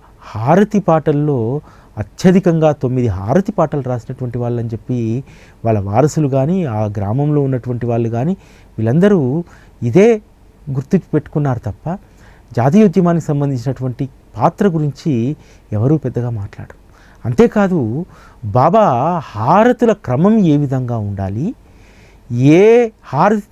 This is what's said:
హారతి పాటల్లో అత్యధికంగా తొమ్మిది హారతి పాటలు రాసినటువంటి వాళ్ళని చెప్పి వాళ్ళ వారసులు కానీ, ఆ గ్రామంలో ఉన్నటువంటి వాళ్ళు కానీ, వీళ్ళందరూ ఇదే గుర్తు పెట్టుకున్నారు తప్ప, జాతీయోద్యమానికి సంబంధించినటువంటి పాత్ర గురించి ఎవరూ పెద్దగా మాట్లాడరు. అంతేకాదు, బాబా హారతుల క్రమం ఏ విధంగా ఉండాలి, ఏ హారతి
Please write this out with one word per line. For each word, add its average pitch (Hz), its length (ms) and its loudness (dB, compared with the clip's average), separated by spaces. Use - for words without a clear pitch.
హారతి 180 580 0
పాటల్లో 147 840 0
అత్యధికంగా 165 760 2
తొమ్మిది 127 360 -2
హారతి 110 440 -2
పాటలు 151 300 -2
రాసినటువంటి 123 560 -8
వాళ్ళని 120 300 -4
చెప్పి 113 560 -4
వాళ్ళ 113 140 2
వారసులు 131 480 0
కానీ, 139 380 -2
ఆ 107 200 -4
గ్రామంలో 113 560 -2
ఉన్నటువంటి 123 440 -4
వాళ్ళు 117 240 -2
కానీ, 123 240 -4
వీళ్ళందరూ 156 680 2
ఇదే 202 380 4
గుర్తు 135 260 -2
పెట్టుకున్నారు 147 600 -2
తప్ప, 151 380 -8
జాతీయోద్యమానికి 170 680 2
సంబంధించినటువంటి 135 840 -4
పాత్ర 165 300 0
గురించి 147 680 -2
ఎవరూ 127 240 0
పెద్దగా 123 320 -4
మాట్లాడరు. 104 480 -12
అంతేకాదు, 175 800 0
బాబా 151 680 2
హారతుల 214 680 2
క్రమం 185 460 0
ఏ 160 180 4
విధంగా 131 400 -2
ఉండాలి, 101 580 -6
ఏ 190 580 4
హారతి 202 480 0